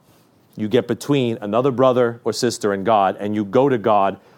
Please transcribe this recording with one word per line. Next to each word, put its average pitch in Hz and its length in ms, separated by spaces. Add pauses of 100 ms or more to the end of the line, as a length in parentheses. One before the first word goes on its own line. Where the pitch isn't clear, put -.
(560)
You 107 120
get 117 200
between 120 520
another 110 300
brother 123 540
or 110 100
sister 110 400
and 98 100
God, 101 360
and 104 160
you 107 100
go 127 240
to 127 80
God 98 420 (180)